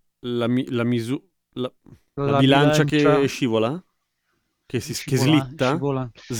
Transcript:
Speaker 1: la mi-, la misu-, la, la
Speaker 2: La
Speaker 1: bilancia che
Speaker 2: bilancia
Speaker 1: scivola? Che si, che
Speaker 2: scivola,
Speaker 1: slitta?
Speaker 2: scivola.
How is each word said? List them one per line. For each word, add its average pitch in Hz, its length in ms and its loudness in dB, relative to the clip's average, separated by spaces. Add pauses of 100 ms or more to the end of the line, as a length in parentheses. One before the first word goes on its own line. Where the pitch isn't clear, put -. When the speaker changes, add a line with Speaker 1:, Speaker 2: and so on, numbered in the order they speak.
(220)
Speaker 1:
la 120 260 -4
mi-, 123 240 0
la 117 120 -2
misu-, 120 400 -4 (300)
la, 123 180 -8 (440)
la 139 180 -2
Speaker 2:
La 139 100 4
Speaker 1:
bilancia 147 400 4
che 147 420 2
Speaker 2:
bilancia - 20 -2
Speaker 1:
scivola? 120 540 -2 (840)
Che 123 140 -6
si, - 140 -10 (100)
che 135 140 -2
Speaker 2:
scivola, - 0 -
Speaker 1:
slitta? 135 400 2
Speaker 2:
scivola. 131 520 -2 (300)